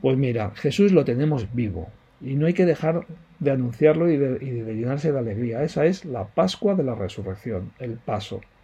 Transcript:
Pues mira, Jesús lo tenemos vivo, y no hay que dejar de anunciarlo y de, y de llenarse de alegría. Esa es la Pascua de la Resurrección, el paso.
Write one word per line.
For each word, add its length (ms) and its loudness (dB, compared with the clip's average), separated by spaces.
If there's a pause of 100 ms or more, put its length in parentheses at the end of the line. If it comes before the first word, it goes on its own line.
Pues 160 2
mira, 380 0
Jesús 380 4
lo 120 8
tenemos 500 0
vivo, 340 -4 (320)
y 160 -6
no 100 2
hay 60 4
que 140 4
dejar 400 0 (340)
de 100 2
anunciarlo 580 2
y 80 4
de, 240 0
y 100 -6
de 240 -6
llenarse 360 -2
de 80 0
alegría. 460 -4
Esa 220 0
es 180 -2
la 220 -8
Pascua 500 0
de 80 0
la 100 -2
Resurrección, 840 -8
el 140 -8
paso. 460 -8 (240)